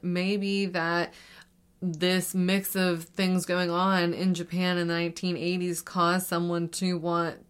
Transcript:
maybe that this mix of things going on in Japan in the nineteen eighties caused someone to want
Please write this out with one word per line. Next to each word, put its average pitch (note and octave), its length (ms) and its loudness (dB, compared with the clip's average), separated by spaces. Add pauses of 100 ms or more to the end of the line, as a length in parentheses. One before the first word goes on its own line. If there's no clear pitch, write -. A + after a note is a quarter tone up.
maybe G3 640 0
that E3+ 480 -2 (680)
this F3+ 540 0
mix F#3+ 420 0
of F3 280 2
things F#3 420 0
going F3+ 240 0
on F3+ 420 2
in F#3 220 2
Japan F3 420 0
in E3+ 120 0
the E3+ 60 0
nineteen E3+ 440 -2
eighties F3 420 -2
caused F3+ 460 0
someone E3+ 420 0
to F3+ 300 0
want E3+ 380 0 (140)